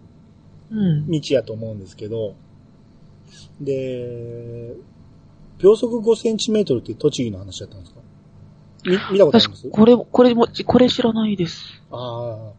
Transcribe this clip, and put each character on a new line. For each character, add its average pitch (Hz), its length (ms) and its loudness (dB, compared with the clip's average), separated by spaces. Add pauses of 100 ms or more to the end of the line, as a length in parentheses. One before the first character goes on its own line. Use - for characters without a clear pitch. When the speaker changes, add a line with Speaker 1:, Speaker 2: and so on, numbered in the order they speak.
(720)
Speaker 1:
う 220 40 -10
ん。 165 360 0
Speaker 2:
道 156 100 -2 (100)
や 127 120 2
と 110 100 -10
思 110 200 -10
う - 20 -12
ん 104 60 -12
で 95 80 -18
す - 80 -20
け 107 100 -12
ど、 107 300 -6 (1200)
で、 120 1120 -10 (840)
秒 196 160 6
速 233 260 -2
五 220 140 2
セ 226 180 -2
ン 214 60 -2
チ 220 140 -4
メ 214 80 2
ー 196 40 0
ト 143 100 0
ル 113 60 -2
っ - 20 -8
て 113 120 -12
栃 143 300 -2
木 113 80 -4
の 92 60 -10
話 95 220 -14
だ 101 60 -16
っ - 20 -18
た - 80 -20
ん - 40 -18
で - 60 -20
す - 60 -20
か？ - 80 -20 (840)
み-、 180 80 0 (200)
見 190 60 2
た 196 60 8
こ 147 80 6
と 233 60 8
あ - 20 6
り - 80 2
ま - 80 -18
す？ - 120 -14
Speaker 1:
私、 - 20 -14
こ 214 140 4
れ、 240 120 8
こ - 260 2
れ 247 120 6
も、 226 140 2 (180)
こ - 120 4
れ 254 100 6
知 - 140 -4
ら 226 100 2
な 220 160 -2
い 208 80 -4
で 175 100 -2
す。 - 440 -14
Speaker 2:
あ 117 680 -10